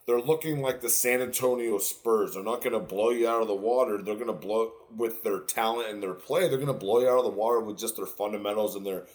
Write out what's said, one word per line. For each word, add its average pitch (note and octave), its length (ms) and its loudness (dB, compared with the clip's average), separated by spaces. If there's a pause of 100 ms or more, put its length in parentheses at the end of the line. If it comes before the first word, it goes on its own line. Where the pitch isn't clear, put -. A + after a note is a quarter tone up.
they're A#2+ 140 4
looking D#3 400 0
like B2+ 180 -2
the A#2 100 -4
San B2 320 2
Antonio A#2+ 580 0
Spurs. G#2 540 0
They're F#2+ 100 -8
not A#2+ 200 -4
gonna A2+ 160 0
blow F#2+ 300 0
you A#2 180 2
out A#2 140 2
of A2 80 -2
the G2+ 60 0
water. A2 460 2
They're G#2 140 -4
gonna A2+ 160 -4
blow, G#2+ 400 -2 (240)
with A2+ 260 -2
their G2 200 -2
talent A#2 480 -2
and G#2 120 -8
their F#2+ 120 -4
play, E3 340 0
they're C3+ 100 0
gonna C#3 160 -2
blow G#2 280 2
you B2+ 80 6
out B2+ 100 6
of A#2+ 60 4
the G#2+ 40 0
water A2 300 2
with G#2 180 -6
just G#2+ 200 -6
their F#2+ 80 -6
fundamentals G#2 720 -2
and G2 80 -8
their, F#2 300 -4